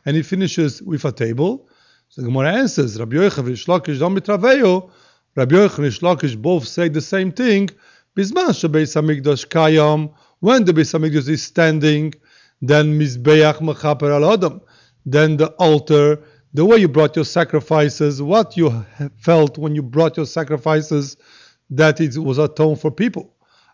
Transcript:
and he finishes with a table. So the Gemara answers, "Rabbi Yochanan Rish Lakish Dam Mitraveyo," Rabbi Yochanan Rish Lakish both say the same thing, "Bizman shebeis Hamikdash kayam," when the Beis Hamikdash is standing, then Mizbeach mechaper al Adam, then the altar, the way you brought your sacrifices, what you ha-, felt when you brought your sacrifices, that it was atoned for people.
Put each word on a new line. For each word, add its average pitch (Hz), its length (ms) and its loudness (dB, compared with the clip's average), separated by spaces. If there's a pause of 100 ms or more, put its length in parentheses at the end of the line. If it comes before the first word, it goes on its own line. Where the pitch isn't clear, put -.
and 143 100 -2
he 160 60 0
finishes 170 640 -4
with 165 220 -6
a 131 60 -4
table. 131 560 -4 (420)
So - 120 -16
the 120 60 -8
Gemara 135 260 0
answers, 151 460 -2
"Rabbi 117 160 -6
Yochanan 156 320 0
Rish 120 180 -8
Lakish 165 320 -2
Dam 175 180 -2
Mitraveyo," 196 760 0 (440)
Rabbi 131 200 2
Yochanan 196 240 4
Rish 139 220 -4
Lakish 156 380 -2
both 147 280 -2
say 170 200 -4
the 151 140 -4
same 190 300 -4
thing, 202 400 0 (440)
"Bizman 254 340 -2
shebeis 156 460 -2
Hamikdash 147 520 -2
kayam," 156 640 2 (280)
when 233 240 4
the 175 100 2
Beis 156 200 0
Hamikdash 156 340 -2
is 156 140 -2
standing, 156 720 0 (480)
then 151 380 2
Mizbeach 151 580 2
mechaper 147 560 -2
al 151 180 2
Adam, 180 300 -2 (420)
then 151 340 2
the 156 160 2
altar, 151 640 2 (340)
the 147 100 0
way 226 140 6
you 190 100 4
brought 147 280 2
your 156 100 -2
sacrifices, 151 960 -2
what 185 360 0
you 160 120 2
ha-, 117 480 -8
felt 156 400 2
when 151 160 -4
you 147 80 -4
brought 151 340 -2
your 156 120 -4
sacrifices, 151 880 -4 (540)
that 156 280 2
it 143 160 -2
was 139 220 -4
atoned 151 420 0
for 156 120 -4
people. - 420 -6 (400)